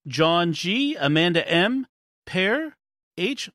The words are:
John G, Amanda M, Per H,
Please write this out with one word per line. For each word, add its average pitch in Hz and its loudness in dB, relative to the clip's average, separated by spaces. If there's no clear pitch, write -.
John 165 2
G, 240 -2
Amanda 160 2
M, 214 0
Per 233 -2
H, 226 -4